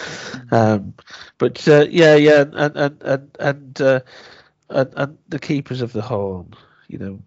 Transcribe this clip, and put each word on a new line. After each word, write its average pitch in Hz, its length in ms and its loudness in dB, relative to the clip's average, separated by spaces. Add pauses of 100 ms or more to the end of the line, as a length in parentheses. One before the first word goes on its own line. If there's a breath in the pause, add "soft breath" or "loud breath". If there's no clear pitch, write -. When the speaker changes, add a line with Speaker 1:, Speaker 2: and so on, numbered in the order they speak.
(320 loud breath)
Speaker 1:
Mm. 123 200 -8
Speaker 2:
Um, 107 420 2 (440 loud breath)
but, - 300 -2
uh, 147 200 6
yeah, 160 280 6
yeah, 147 240 6 (120)
and, 147 240 -4
and, 147 260 -4
and, 139 360 -6
and, 143 420 -8
uh, 135 200 2 (720 loud breath)
and, 135 260 -2
and 143 220 -8 (100)
the 147 100 -8
Keepers 127 440 -6
of 113 100 -8
the 107 100 -6
Horn, 98 520 -8 (340 soft breath)
you - 100 -14
know, 98 280 -12